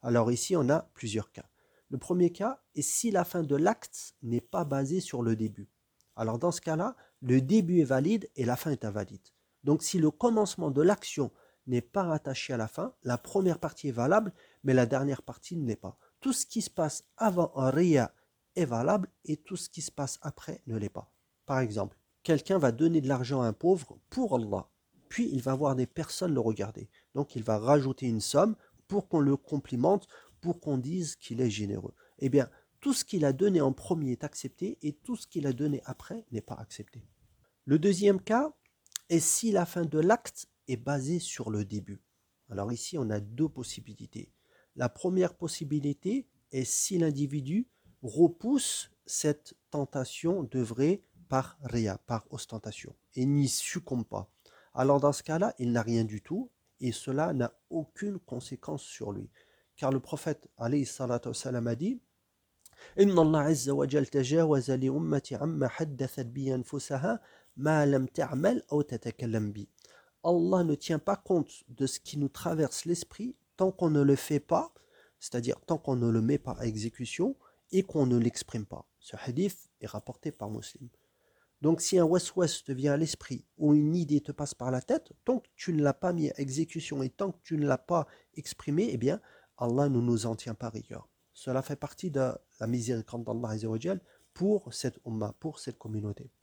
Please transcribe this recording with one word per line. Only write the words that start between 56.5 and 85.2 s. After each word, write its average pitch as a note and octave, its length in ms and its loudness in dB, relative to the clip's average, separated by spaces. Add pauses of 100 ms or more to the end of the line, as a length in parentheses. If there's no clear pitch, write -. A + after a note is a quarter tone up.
et B2+ 100 -2
cela C#3+ 400 -2
n'a B2 220 -2 (160)
aucune F3+ 500 -6
conséquence - 640 -10
sur A2 300 -10
lui. G2+ 160 -10 (460)
Car C#3 160 0
le C3+ 80 2
prophète, - 480 -6 (100)
alayhi B2+ 280 0
salatu A#2+ 440 -4
wassalam, A#2+ 360 -4
a A#2 100 0
dit, G#3 240 -4 (960)
Inna F#3+ 240 8
Allah D#3 240 6
azza C#3 280 2
wa C#3 140 2
jal C#3+ 200 2
tajawaza C#3 720 4
li C3 120 2
ummati D3 460 -2
amma D3 320 -2
haddathat C3+ 580 -6
bi C3+ 260 -4
anfusaha C#3 680 -4 (340)
ma D3+ 300 4
lam C3+ 220 4
ta'mal D#3 640 0
aw D3 140 2
tatakallam A2 680 -4
bi. G2+ 160 -12 (560)
Allah F3 400 4
ne D#3 120 2
tient D#3 240 -2
pas G3 160 0
compte - 540 0
de C3 180 -2
ce - 120 -6
qui - 180 -10
nous C#3+ 120 0
traverse D#3+ 560 -2
l'esprit F#3 500 -6 (220)
tant F#3+ 140 2
qu'on F3 180 0
ne D3 120 4
le C#3 140 8
fait C#3+ 240 -2
pas, A#3 340 -2 (460)
c'est-à-dire A#2+ 420 -4
tant E3 160 -2
qu'on C#3 180 -2
ne A#2 140 2
le A2+ 120 4
met C3 160 2
pas - 220 -6
à B2+ 60 -4
exécution A#2 680 -4 (360)
et F#3+ 100 4
qu'on D#3+ 240 2
ne B2 120 4
l'exprime A#2 480 -2
pas. - 220 -16 (120)
Ce - 160 -18 (100)
hadith E3 460 -4 (100)
est A2 60 -10
rapporté - 440 -10
par G#2+ 200 -10
Muslim. A2 360 -12 (720)
Donc E3 200 2
si - 160 2
un F3 60 8
waswas F3 640 2
te C#3+ 60 -6
vient C#3 220 2
à C#3+ 40 2
l'esprit - 480 -4 (120)
ou D3+ 160 6
une D3+ 220 6
idée D3 260 2
te D3 100 -10
passe C#3+ 220 -6
par B2 160 -6
la B2+ 120 0
tête, - 320 -2 (100)